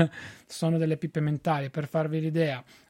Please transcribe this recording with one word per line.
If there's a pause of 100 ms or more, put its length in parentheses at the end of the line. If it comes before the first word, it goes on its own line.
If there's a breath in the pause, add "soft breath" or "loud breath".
(160)
<laughs>
sono
delle
pippe
mentali.
Per
farvi
l'idea, (260 loud breath)